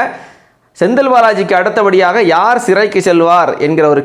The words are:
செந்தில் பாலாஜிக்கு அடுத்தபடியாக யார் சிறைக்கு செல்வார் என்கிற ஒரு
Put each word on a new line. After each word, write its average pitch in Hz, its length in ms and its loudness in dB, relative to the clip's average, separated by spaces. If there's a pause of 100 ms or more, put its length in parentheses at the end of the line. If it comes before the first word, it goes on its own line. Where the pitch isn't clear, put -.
(760)
செந்தில் 247 320 0
பாலாஜிக்கு 214 440 0
அடுத்தபடியாக 190 720 0
யார் 190 360 0
சிறைக்கு 202 420 -2
செல்வார் 170 560 2
என்கிற 156 300 -2
ஒரு 143 180 0